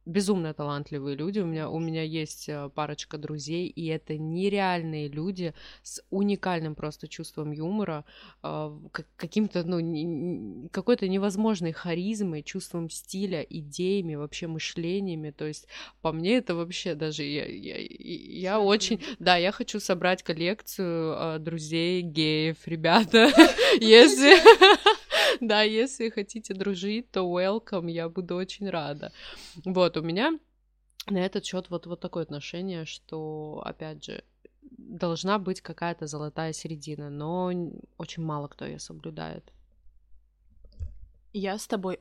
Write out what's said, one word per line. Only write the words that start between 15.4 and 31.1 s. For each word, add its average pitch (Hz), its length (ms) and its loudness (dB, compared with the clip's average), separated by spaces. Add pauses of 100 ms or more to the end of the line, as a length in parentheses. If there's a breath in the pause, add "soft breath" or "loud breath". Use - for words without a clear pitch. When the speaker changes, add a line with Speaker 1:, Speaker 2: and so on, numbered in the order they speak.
Speaker 1:
есть 151 220 -12 (340 loud breath)
по 160 120 -2
мне 175 240 2
это 214 180 -2
вообще 170 400 -6
даже 151 280 -6
я, 143 220 -6
я, - 320 -12
я - 840 -10
Speaker 2:
Всё 208 60 2
Speaker 1:
очень, 208 340 2
Speaker 2:
круто. - 200 -12
Speaker 1:
да, 180 160 4
я 175 160 2
хочу 220 300 -8
собрать 180 420 0
коллекцию, 165 960 -4
э, 160 200 -4
друзей 165 600 -2
геев, 156 640 -2
ребята. 196 640 6 (260)
<laughs> 453 260 4
Если, 254 560 12 (1040 loud breath)
<laughs> - 0 -
да, 214 220 4
если 220 460 0
хотите 214 440 -8
дружить, 196 580 -4
то 190 140 -2
welcome, 180 640 -2
я 165 180 -4
буду 175 260 -6
очень 190 340 -8
рада. 147 420 -8 (540 loud breath)
Вот, 180 320 2
у 151 40 -4
меня 185 300 0 (800)
на 196 80 0